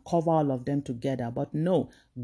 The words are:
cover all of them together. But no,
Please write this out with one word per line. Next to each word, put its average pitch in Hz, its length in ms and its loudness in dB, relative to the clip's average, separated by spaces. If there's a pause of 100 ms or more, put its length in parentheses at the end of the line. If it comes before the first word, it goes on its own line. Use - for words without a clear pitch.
cover 170 280 2
all 151 200 4
of 127 140 -4
them 143 160 0
together. 123 520 -4
But 139 200 -4
no, 160 360 2 (340)